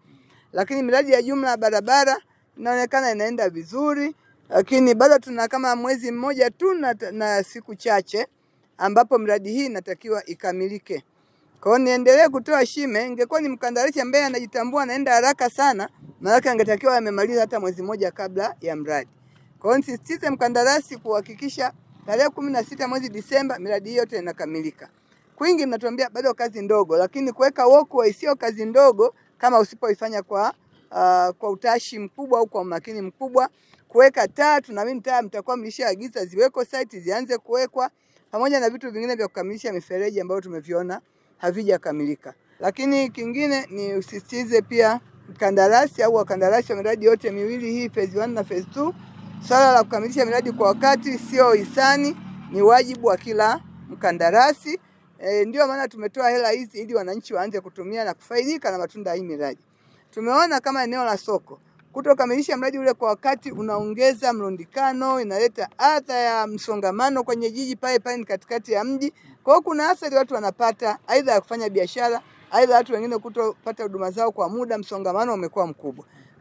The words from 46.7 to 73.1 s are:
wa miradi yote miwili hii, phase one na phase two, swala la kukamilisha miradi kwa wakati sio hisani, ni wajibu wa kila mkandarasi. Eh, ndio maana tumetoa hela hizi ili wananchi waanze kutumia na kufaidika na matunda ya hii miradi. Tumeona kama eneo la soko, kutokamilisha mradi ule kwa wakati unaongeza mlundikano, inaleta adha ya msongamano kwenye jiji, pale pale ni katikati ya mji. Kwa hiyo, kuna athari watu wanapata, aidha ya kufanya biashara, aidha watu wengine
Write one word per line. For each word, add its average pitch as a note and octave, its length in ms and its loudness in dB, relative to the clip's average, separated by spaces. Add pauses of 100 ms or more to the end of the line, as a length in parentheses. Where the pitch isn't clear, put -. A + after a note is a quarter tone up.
wa G#3 60 -2
miradi G#3+ 280 -2
yote A3+ 260 4
miwili A3+ 400 -4
hii, A#3+ 180 -4
phase F#3+ 300 -4
one A#3 140 -4
na G#3+ 100 -4
phase F#3+ 200 -6 (100)
two, D4+ 200 -4 (540)
swala C4 260 6
la A#3 100 6
kukamilisha A#3 420 -2
miradi A#3+ 260 -2
kwa A3 160 2
wakati C4+ 500 2
sio B3+ 360 4
hisani, C4+ 640 2 (340)
ni F#3+ 100 -2
wajibu B3 460 6
wa F#3 100 2
kila A3 440 0 (280)
mkandarasi. G#3 880 2 (400)
Eh, G3+ 280 0
ndio C#4 200 2
maana C4+ 200 -4
tumetoa A3+ 420 -2
hela A#3+ 200 0
hizi A3+ 320 -6
ili A3+ 140 -8
wananchi G3+ 380 -6
waanze G3 280 -4
kutumia F#3+ 440 -10
na F3+ 80 -6
kufaidika B3+ 580 -4
na F#3 60 -6
matunda F#3 320 -8
ya E3+ 60 -4
hii F#3 80 -6
miradi. D3 360 -8 (520)
Tumeona C4+ 480 0
kama C4+ 240 -4
eneo B3 220 -4
la G#3+ 120 -2
soko, - 420 -8 (340)
kutokamilisha C4+ 640 0
mradi B3+ 220 -4
ule C4 140 2
kwa A#3 140 -2
wakati C4+ 440 -2
unaongeza G#3+ 800 0
mlundikano, B3+ 880 -4
inaleta G#3+ 560 -2
adha C#4 360 2
ya A3+ 340 0
msongamano G#3+ 760 -2
kwenye A#3 280 -4
jiji, B3+ 240 -6
pale B3+ 240 -2
pale B3 180 -8
ni A#3 80 -8
katikati A3+ 460 -8
ya G#3 120 -2
mji. C4+ 300 -6 (300)
Kwa C4+ 100 4
hiyo, E4+ 80 6
kuna D#4 280 -2
athari D#4+ 260 -2
watu C4+ 180 0
wanapata, G#3+ 640 -2 (100)
aidha C4 240 2
ya G3+ 100 4
kufanya A3+ 280 -6
biashara, A#3 520 -2 (300)
aidha B3 240 6
watu A#3+ 180 4
wengine A3+ 240 -4